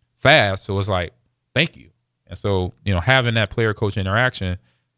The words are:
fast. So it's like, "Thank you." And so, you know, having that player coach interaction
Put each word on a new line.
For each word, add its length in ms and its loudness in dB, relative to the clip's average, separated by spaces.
fast. 460 4
So 140 -4
it's 100 -2
like, 240 -2
"Thank 220 -2
you." 140 -20
And 120 -14
so, 360 -2
you 100 0
know, 60 0
having 340 2
that 160 0
player 240 -2
coach 220 -4
interaction 640 -2